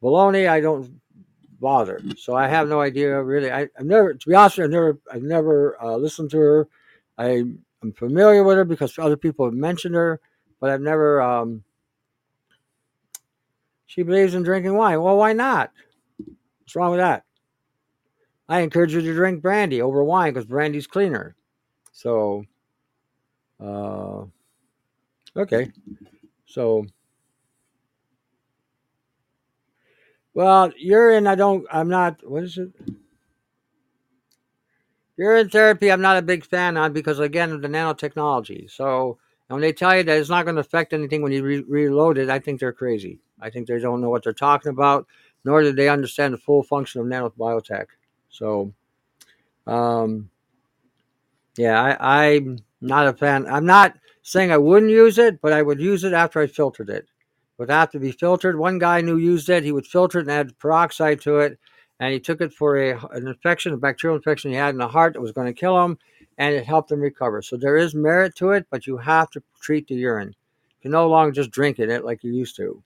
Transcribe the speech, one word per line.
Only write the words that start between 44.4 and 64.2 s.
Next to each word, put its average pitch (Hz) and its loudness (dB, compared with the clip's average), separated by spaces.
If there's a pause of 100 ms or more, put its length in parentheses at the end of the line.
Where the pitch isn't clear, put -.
about, 139 0 (380)
nor 147 4
do 147 2
they 139 2
understand 143 -2
the 117 -10
full 143 0
function 139 -6
of 117 -6
nanobiotech. 113 -6 (420)
So, 104 -6 (920)
um, 113 -4 (1300)
yeah, 117 2
I, 147 4
I'm 135 0 (200)
not 139 2
a 131 0
fan. 139 0
I'm 147 -2
not 190 6 (260)
saying 185 0
I 156 4
wouldn't 196 6
use 220 8
it, 226 4
but 151 0
I 151 2
would 147 -2
use 185 -2
it 185 -2
after 165 2
I 151 2
filtered 127 -4
it. 101 -8
It - -20 (500)
would 120 -10
have 156 2
to 147 -10
be 135 -4
filtered. 175 0
One 180 -2
guy 175 2
who 165 0
used 165 0
it, 175 2
he 147 -4
would 139 -4
filter 180 0
it - -4
and 143 -6
add 147 -4
peroxide 160 0
to 147 0
it, 147 -2 (400)
and 131 -4
he 131 -4
took 160 -6
it 160 -6
for 147 0
a, 131 -2
an 127 -10
infection, 170 -4
a 135 -8
bacterial 139 -2
infection 143 -4